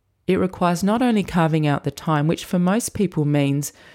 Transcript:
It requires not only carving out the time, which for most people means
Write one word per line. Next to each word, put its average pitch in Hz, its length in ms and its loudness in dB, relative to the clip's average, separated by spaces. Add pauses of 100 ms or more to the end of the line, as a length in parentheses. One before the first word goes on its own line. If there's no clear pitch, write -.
(260)
It 185 100 2
requires 180 480 0
not 214 160 0
only 233 220 2
carving 160 440 0
out 143 180 0
the 139 60 -2
time, 151 360 -2
which - 180 0
for - 140 -2
most 185 340 0
people 175 320 -2
means 143 480 0 (220)